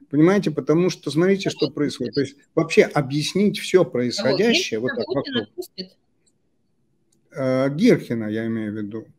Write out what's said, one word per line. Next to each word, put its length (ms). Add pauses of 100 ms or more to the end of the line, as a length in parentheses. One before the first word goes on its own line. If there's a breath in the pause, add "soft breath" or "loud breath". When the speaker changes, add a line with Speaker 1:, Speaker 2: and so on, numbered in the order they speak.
(120)
Speaker 1:
Понимаете, 400
потому 400
что 200
смотрите, 400
Speaker 2:
Кого 0
Speaker 1:
что 180
происходит. 440
Speaker 2:
отпустят? 20
Speaker 1:
То 60
есть 140 (200 soft breath)
вообще 280
объяснить 760
всё 260
Speaker 2:
Кого? 60
Speaker 1:
происходящее 880
вот 100
Speaker 2:
Ельцина 60
Speaker 1:
так 100
Speaker 2:
Путин 320
Speaker 1:
вокруг. 120
Speaker 2:
отпустит? 480 (1300)
Speaker 1:
Э, 380
Гиркина, 600
я 180
имею 260
в 40
виду. 300 (120)